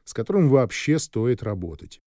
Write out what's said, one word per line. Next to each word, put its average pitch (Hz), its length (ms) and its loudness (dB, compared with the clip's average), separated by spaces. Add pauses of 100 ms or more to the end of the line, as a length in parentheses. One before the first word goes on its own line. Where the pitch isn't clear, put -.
с - 100 -16
которым 175 360 2
вообще 135 500 2
стоит 117 420 -2
работать. 87 640 -8